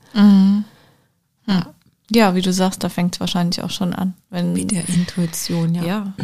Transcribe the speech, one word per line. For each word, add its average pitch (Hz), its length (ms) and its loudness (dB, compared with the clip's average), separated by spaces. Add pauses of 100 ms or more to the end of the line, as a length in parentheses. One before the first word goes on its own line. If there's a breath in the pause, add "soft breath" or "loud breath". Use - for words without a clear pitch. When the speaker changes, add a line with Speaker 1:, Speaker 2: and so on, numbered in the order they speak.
(140)
Speaker 1:
Mhm. 202 500 6 (840 soft breath)
Speaker 2:
Ja. 185 200 0 (420)
Speaker 1:
Ja, 214 260 4
wie 185 60 0
du 185 120 0
sagst, 190 320 -2
da 175 40 -2
fängt's 175 300 -4
wahrscheinlich 180 420 -2
auch 180 80 -6
schon 180 240 -4
an. 185 200 -4 (160)
Wenn 175 240 -4
Speaker 2:
Mit 185 180 -2
der 170 160 -4
Intuition, 170 880 -2
ja. 170 80 -4
Speaker 1:
Ja. 196 300 -4 (100)